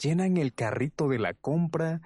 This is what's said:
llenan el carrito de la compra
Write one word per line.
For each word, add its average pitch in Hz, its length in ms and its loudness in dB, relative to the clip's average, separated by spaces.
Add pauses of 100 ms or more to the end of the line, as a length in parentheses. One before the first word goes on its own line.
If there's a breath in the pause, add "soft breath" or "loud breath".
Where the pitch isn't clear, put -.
llenan 180 360 2
el 143 180 0
carrito 143 540 -2
de 131 100 2
la 92 160 -2
compra 160 720 -2